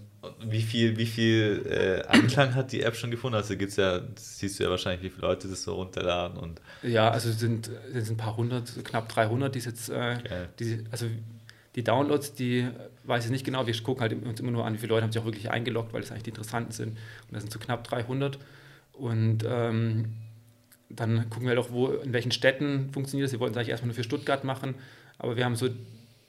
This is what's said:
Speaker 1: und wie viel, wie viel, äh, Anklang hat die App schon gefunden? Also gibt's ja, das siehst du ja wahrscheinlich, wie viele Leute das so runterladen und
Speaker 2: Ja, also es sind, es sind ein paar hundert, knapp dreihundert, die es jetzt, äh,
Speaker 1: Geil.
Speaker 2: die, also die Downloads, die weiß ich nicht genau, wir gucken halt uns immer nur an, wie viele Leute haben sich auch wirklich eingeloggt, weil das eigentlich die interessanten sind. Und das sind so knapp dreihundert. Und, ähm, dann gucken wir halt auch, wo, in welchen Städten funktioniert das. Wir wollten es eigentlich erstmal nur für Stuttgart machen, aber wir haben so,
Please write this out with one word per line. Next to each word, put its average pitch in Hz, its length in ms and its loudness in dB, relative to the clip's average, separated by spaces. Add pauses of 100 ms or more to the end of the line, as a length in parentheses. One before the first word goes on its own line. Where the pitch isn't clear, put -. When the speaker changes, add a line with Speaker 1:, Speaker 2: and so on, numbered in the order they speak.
(220)
Speaker 1:
und 113 300 -10
wie 110 100 2
viel, 113 360 4
wie 113 80 2
viel, 113 640 4
äh, 92 380 2
Anklang 123 480 6
hat 131 160 0
die - 120 0
App 113 120 0
schon 120 160 -6
gefunden? 120 240 -2
Also 104 220 0
gibt's 98 180 -2
ja, 92 240 4
das - 400 -10
siehst 98 200 -4
du 98 40 2
ja 90 60 4
wahrscheinlich, 90 340 0
wie 92 60 -6
viele 87 180 -2
Leute 92 220 0
das 92 140 -8
so 92 120 -4
runterladen 90 640 -2
und 82 240 -10 (220)
Speaker 2:
Ja, 113 280 6
also 113 180 2
es 110 100 0
sind, 113 300 0 (240)
es 113 140 -2
sind 113 80 -2
ein - 20 -2
paar 110 200 -2
hundert, 120 480 -2
knapp 113 240 -2
dreihundert, 127 460 2
die 123 40 -4
es 113 60 -6
jetzt, 113 240 -8
äh, 120 340 0
Speaker 1:
Geil. 90 260 -6 (100)
Speaker 2:
die, 113 320 -2
also 117 160 -4 (680)
die 123 80 -2
Downloads, 143 520 4
die 123 340 2 (340)
weiß 120 220 0
ich 117 60 -2
nicht 131 140 -2
genau, 131 220 0
wir 117 60 0 (100)
gucken 123 180 -2
halt 113 120 2
uns 113 260 -4
immer 123 120 -2
nur 117 140 0
an, 110 100 0
wie - 20 -4
viele 113 160 0
Leute 113 100 4
haben 110 80 0
sich 113 100 0
auch 107 40 -8
wirklich 107 260 -4
eingeloggt, 113 400 -2
weil 117 80 -4
das 110 120 -8
eigentlich 110 120 -8
die 117 60 -8
interessanten 113 420 -4
sind. 113 200 -6
Und - 420 -14
das 110 100 -6
sind 110 80 -8
so 113 80 -10
knapp 117 240 -4
dreihundert. 131 560 -2 (540)
Und, 113 520 2
ähm, 113 680 0 (760)
dann 113 400 0
gucken 110 180 -6
wir - 20 2
halt 123 100 4
auch, 120 120 -2
wo, 123 180 2
in 131 240 -2
welchen 120 180 2
Städten 135 640 2
funktioniert 139 340 -2
das. 123 60 -2
Wir 117 80 -4
wollten 123 120 2
es 120 40 -2
eigentlich 117 140 0
erstmal 120 160 -2
nur 113 80 -2
für 120 100 -2
Stuttgart 139 400 0
machen, 135 300 -4 (420)
aber 120 180 -2
wir 123 80 2
haben 120 140 2
so, 127 100 2 (600)